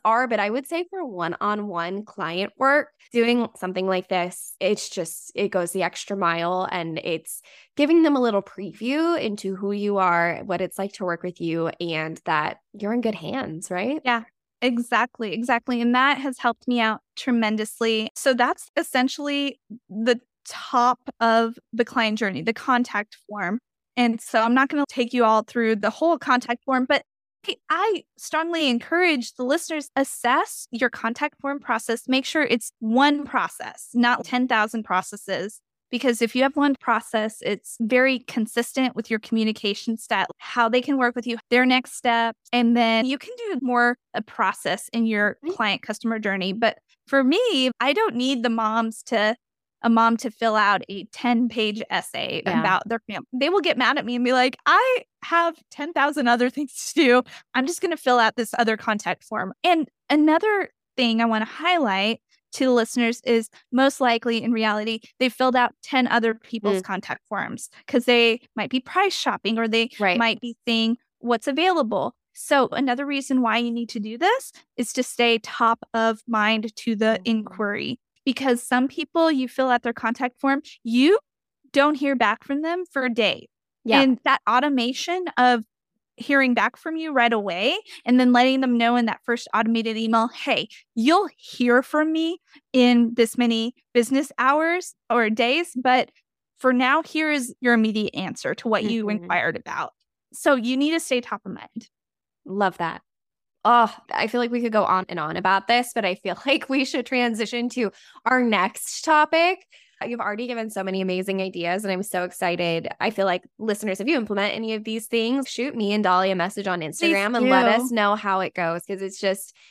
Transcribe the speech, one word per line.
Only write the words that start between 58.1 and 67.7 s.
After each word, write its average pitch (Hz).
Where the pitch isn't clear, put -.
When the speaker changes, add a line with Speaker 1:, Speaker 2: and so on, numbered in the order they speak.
Speaker 2:
out 220
this 233
other 220
contact 208
form." 208
And 330
another 320
thing 226
I 233
wanna 220
highlight 233
to -
the 262
listeners 233
is 226
most 269
likely 233
in 226
reality, 220
they 254
filled 254
out 247
ten 254
other 226
people's 208
Speaker 1:
Mm. -
Speaker 2:
contact -
forms -